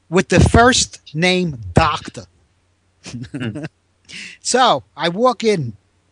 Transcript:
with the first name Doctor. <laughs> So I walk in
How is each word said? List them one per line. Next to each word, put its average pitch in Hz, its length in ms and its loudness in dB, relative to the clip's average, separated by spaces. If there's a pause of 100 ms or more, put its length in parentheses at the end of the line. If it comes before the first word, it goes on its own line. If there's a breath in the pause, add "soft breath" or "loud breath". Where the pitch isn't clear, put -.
with 180 200 0
the 180 100 4
first - 600 4 (120)
name 175 460 -2 (140)
Doctor. 151 500 -2 (800)
<laughs> 123 640 -10 (720 loud breath)
So 226 440 2 (120)
I 170 140 -4
walk 226 340 0
in 165 320 0 (360)